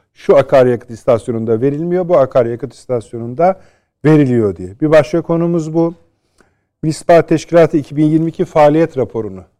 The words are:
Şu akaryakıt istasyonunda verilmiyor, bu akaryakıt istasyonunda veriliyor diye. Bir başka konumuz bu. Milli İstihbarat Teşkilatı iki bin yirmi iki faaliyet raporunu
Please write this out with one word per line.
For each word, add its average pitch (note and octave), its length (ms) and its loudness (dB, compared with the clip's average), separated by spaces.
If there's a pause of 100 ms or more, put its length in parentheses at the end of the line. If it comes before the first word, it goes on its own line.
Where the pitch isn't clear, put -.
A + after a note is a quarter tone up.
(140)
Şu - 240 0
akaryakıt B2+ 520 2
istasyonunda A2+ 720 -4
verilmiyor, E3 480 -4
bu F3 80 2
akaryakıt B2+ 560 -2
istasyonunda B2 880 -4 (440)
veriliyor B2 500 2
diye. F#2 240 -16
Bir D3+ 120 0
başka D#3 300 2
konumuz E3+ 520 -4
bu. E3 200 -2 (880)
Milli D#3 80 -2
İstihbarat E3 380 2
Teşkilatı D#3+ 480 2
iki C#3 180 -6
bin D3+ 100 0
yirmi D#3+ 240 0
iki E3 160 -6
faaliyet D3+ 520 2
raporunu G#2+ 460 -6 (160)